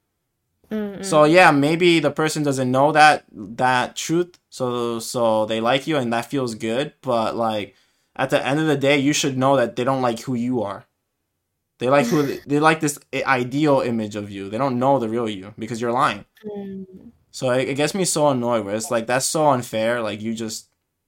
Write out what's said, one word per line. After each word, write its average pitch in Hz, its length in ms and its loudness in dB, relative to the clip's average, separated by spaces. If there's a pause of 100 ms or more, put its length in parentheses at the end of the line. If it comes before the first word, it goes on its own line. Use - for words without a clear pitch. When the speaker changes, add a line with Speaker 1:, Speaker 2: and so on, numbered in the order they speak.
(720)
Speaker 1:
Mm, 208 300 -8
Speaker 2:
So, 165 240 4
Speaker 1:
mm. 151 80 6
Speaker 2:
yeah, 180 180 8
maybe 165 500 4
the 147 100 2
person 156 340 -2
doesn't 131 260 -2
know 139 220 4
that, 151 400 6
that 123 640 -2
truth, 170 420 -4 (120)
so, 120 500 -4
so 110 460 0
they 110 140 -2
like 131 260 0
you 160 100 0
and 120 160 -2
that 117 180 -2
feels 127 240 -4
good, 117 480 -4
but, 113 340 0
like, 110 380 -4 (400)
at - 160 -4
the 143 160 0
end 143 140 0
of 156 60 0
the 147 100 0
day, 139 220 2
you 139 140 2
should 143 240 -2
know 135 200 2
that 120 200 0
they 123 80 -2
don't 135 180 0
like 117 180 -2
who 131 140 -6
you 120 280 -2
are. 98 240 -10 (920)
They 120 120 -2
like 143 180 4
who 156 140 2
Speaker 1:
<laughs> 131 240 -6
Speaker 2:
they 143 140 0
like 156 200 2
this 147 180 -2 (140)
i-, 135 120 -4
ideal 131 560 2
image 110 360 -2
of 101 140 -8
you. 98 200 -10
They 110 80 -6
don't 127 200 -2
know 135 200 2
the 117 100 -4
real 113 200 -4
you 104 300 -10
because 113 220 -8
you're 117 120 -2
lying. 120 320 -2 (200)
Speaker 1:
Mm. 196 680 -14 (180)
Speaker 2:
So 131 200 -4
it, 127 200 0
it 139 60 -4
gets 151 180 0
me 190 100 0
so 151 240 2
annoyed 120 360 0
where 101 120 -6
it's 113 140 -6
like, 113 160 -2
that's 127 200 0
so 151 240 2
unfair. 120 520 -2
Like, 104 180 -6
you 113 140 -6
just, 110 340 -10 (400)